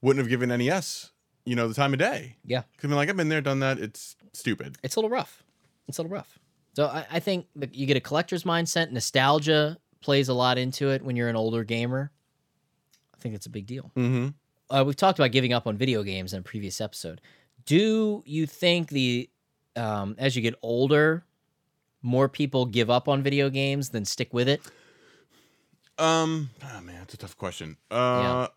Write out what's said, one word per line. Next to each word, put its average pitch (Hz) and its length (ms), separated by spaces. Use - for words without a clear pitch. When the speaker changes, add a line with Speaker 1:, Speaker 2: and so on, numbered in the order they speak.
Speaker 1:
wouldn't 135 220
have 117 60
given 123 240
N 120 80
E 123 80
S, - 420
you 123 120
know, 117 100
the 113 60
time 139 180
of 135 80
day. 175 460
Speaker 2:
Yeah. 123 160
Speaker 1:
'Cause 147 120
I'm 143 60
like, 147 140
"I've 196 80
been 165 100
there, 156 140
done 135 180
that. 135 180
It's - 380
stupid." - 520
Speaker 2:
It's 131 120
a - 40
little 220 100
rough. - 340
It's 143 80
a 170 40
little 165 140
rough. - 240
So 147 120
I, 139 240
I 165 80
think 180 260
that 139 180
you 135 100
get 135 120
a 123 40
collector's 170 440
mindset. 170 460
Nostalgia 151 840
plays 139 260
a 131 60
lot 123 240
into 131 320
it 135 140
when 131 120
you're 120 140
an 117 60
older 113 280
gamer. 120 480
I - 60
think 110 160
that's 98 100
a - 60
big 104 160
deal. 131 280
Speaker 1:
Mm-hmm. 127 340
Speaker 2:
Uh, 135 80
we've 139 120
talked 190 240
about 135 120
giving 123 220
up 120 140
on 107 100
video 120 240
games 95 320
in 98 60
a - 20
previous 98 400
episode. 87 400
Do 214 600
you 151 220
think 175 420
the, 127 400
um, 107 420
as 131 180
you 123 60
get 113 220
older, 147 640
more 127 260
people 135 380
give 117 240
up 123 180
on 139 140
video 139 300
games 139 380
than 110 140
stick - 300
with 123 160
it? 147 100
Speaker 1:
Um, 160 520
oh 123 180
man, 87 180
that's 95 140
a - 40
tough - 200
question. 85 400
Uh, 110 40
Speaker 2:
Yeah. 123 600